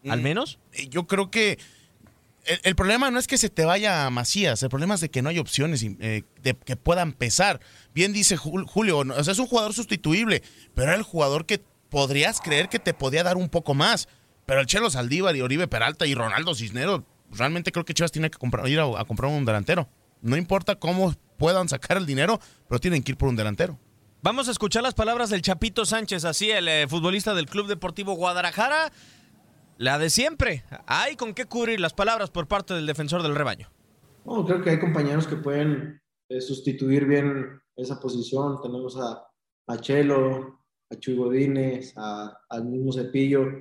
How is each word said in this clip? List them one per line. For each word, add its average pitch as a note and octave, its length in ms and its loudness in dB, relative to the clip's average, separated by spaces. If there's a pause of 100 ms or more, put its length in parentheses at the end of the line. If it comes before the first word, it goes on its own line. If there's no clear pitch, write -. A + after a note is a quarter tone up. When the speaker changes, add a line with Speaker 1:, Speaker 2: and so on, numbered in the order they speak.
Speaker 1:
al A#2+ 120 0
Speaker 2:
Mm, - 20 -2
Speaker 1:
menos? F3+ 380 -2 (120)
Speaker 2:
eh, C#3 160 -10
yo D#3+ 200 -4
creo G3 240 0
que G#3+ 260 2 (880)
el, E3+ 160 0
el F#3+ 140 2
problema A#3 340 2
no A#3+ 80 0
es B3 80 -2
que C4 120 0
se G#3+ 120 0
te D#3+ 140 0
vaya F3 440 2
Macías, B2 540 0
el C3 60 -2
problema C3+ 260 0
es F3 60 -2
de D#3+ 100 -4
que B2+ 100 -2
no C3+ 80 0
hay E3+ 120 -2
opciones C#3+ 420 0
y, G#2 180 -6
eh, A2 220 -4 (200)
de B2+ 120 0
que B2+ 220 -6
puedan E3+ 360 0
pesar. D#3+ 480 0 (320)
Bien F#3+ 200 2
dice G3 260 2
Jul-, F3+ 280 -4
Julio, F3+ 360 2
no, C3 140 -2
o D3 80 2
sea, F#3+ 80 0
es F#3+ 80 0
un B3 80 0
jugador A3 260 2
sustituible, G3+ 680 0 (300)
pero B2+ 160 2
era F3 80 4
el A3 60 -2
jugador D3 420 0
que - 160 0 (300)
podrías C#3+ 500 2
creer D#3+ 280 0
que A#3 100 -2
te E3+ 160 0
podía C#3 300 0
dar F3+ 120 2
un F3+ 120 -2
poco - 260 0
más. F#3+ 340 2 (360)
Pero C3+ 160 2
el C3 60 0
Chelo G#3 240 2
Saldívar C#3+ 440 0
y C3+ 60 -2
Oribe C#3+ 260 0
Peralta B2+ 400 0
y C#3 80 0
Ronaldo B2 400 -2
Cisneros, B2 480 -2 (300)
realmente D#3 400 -2
creo E3+ 120 -2
que D#3 100 -8
Chivas E3+ 180 0
tiene D#3 180 -2
que - 80 -20
comprar, B2 300 -2
ir D3 100 2
a, D#3+ 60 4
a A2 200 -2
comprar A#2+ 280 -2
un D3 120 0
delantero. A#2 440 0 (340)
No A#2+ 140 2
importa F#3+ 400 0
cómo F#3 380 2 (240)
puedan F3 300 4
sacar C#3 280 -2
el F#3 100 0
dinero, D3 320 2 (300)
pero A#2+ 120 0
tienen E3 220 2
que C3 80 -4
ir B2+ 80 -6
por C3+ 100 2
un B2 60 2
delantero. A2 420 -2 (460)
Speaker 1:
Vamos A#3 240 0
a B3 60 -2
escuchar G#3+ 320 0
las B3+ 100 0
palabras A3+ 360 0
del F#3+ 120 0
Chapito G3 420 0
Sánchez, G3 400 -2
así G3 280 0
el, F3+ 160 2
eh, D3+ 200 4
futbolista F#3 460 0
del E3 120 0
Club G3+ 200 -4
Deportivo F#3+ 480 -4
Guadalajara. F3+ 800 0 (840)
La C3 200 0
de D#3+ 100 0
siempre, A#3+ 560 0 (220)
hay A#3 300 0
con A3 180 -8
qué B3 100 -6
cubrir A3+ 360 -2
las E3 120 0
palabras G#3 380 0
por E3+ 180 -6
parte G3 240 -2
del D#3+ 140 -4
defensor D#3 360 -2
del D3 120 0
rebaño. C#3 360 -4 (540)
Speaker 3:
No, A3+ 220 -2
creo F3+ 160 2
que E3+ 80 2
hay D#3 100 2
compañeros D#3 460 0
que D#3 100 -4
pueden, D3 640 -2 (300)
eh, B2+ 100 -4
sustituir C3+ 640 0
bien C#3 560 0 (160)
esa B2+ 240 -8
posición. C3 600 -2
Tenemos B2+ 340 -8
a, A#2 260 -8 (440)
a A#2 120 -6
Chelo, C3+ 840 0 (300)
a A#2+ 80 -12
Chuy B2+ 180 -4
Godínez, C3 800 0
a, G#2 440 -10 (100)
al A#2 160 -6
mismo C3 260 -2
Cepillo C3+ 580 2 (120)